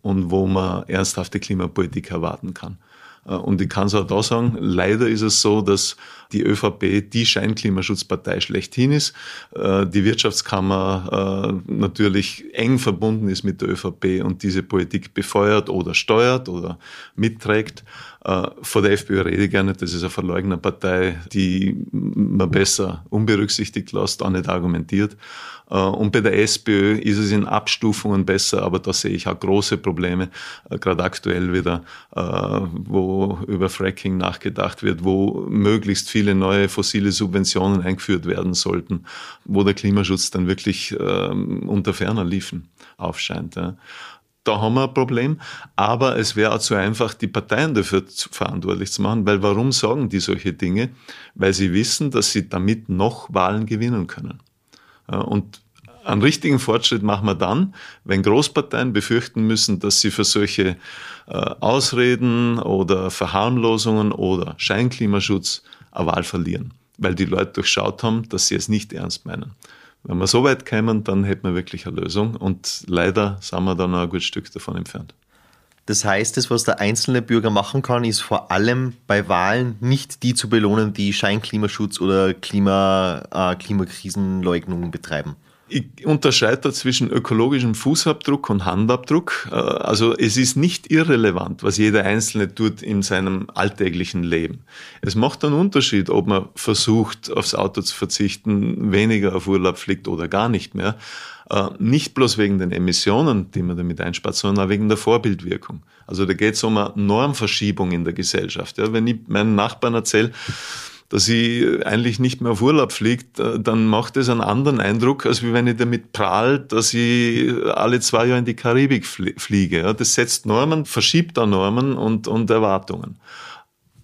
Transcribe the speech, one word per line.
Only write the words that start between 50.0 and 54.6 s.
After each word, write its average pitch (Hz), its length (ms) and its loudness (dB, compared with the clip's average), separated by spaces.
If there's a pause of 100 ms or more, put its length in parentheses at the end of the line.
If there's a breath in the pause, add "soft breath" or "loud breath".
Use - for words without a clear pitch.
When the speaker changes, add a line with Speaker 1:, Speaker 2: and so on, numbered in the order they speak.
Speaker 1:
die 98 100 -2
solche 90 340 -2
Dinge? 98 360 -2 (460 loud breath)
Weil 95 180 2
sie 92 200 0
wissen, 127 380 0
dass 117 200 0
sie 95 180 -2
damit 104 400 -2
noch 98 420 -2
Wahlen 101 340 0
gewinnen 110 420 -2
können. - 320 -12 (720 soft breath)